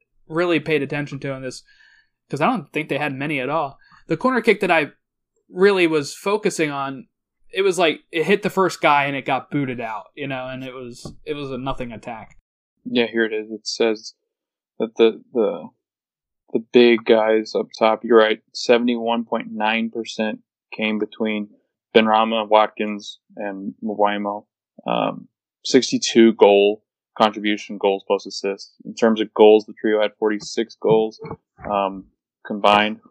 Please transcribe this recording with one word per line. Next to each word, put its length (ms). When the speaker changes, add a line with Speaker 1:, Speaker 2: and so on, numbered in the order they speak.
Speaker 1:
really 320
paid 220
attention 380
to 120
in 100
this, 220
'cause 100
I 60
don't 260
think 160
they 100
had 140
many 280
at 80
all. 280
The 100
corner 240
kick 200
that 100
I 220
really 380
was 260
focusing 560
on, 380
it 100
was 160
like, 220
it 120
hit 200
the 60
first 300
guy 260
and 100
it 100
got 240
booted 300
out, 240
you 140
know, 180
and 160
it 120
was, 380
it 100
was 160
a 80
nothing 320
attack. 460
Speaker 2:
Yeah, 260
here 140
it 80
is. 180
It 160
says 480
that 180
the, 260
the, 360
the 200
big 320
guys 520
up 100
top, 280
you're 140
right, 220
seventy-one 720
point 260
nine 400
percent 480
came 280
between 480
Benrahma, 520
Watkins, 680
and 460
Mbeumo. 640
Um, 400
sixty-two 680
goal 500
contribution, 600
goals 280
plus 200
assists. 460
In 100
terms 260
of 140
goals, 320
the 140
trio 200
had 160
forty-six 640
goals, 380
um, 360
combined, 540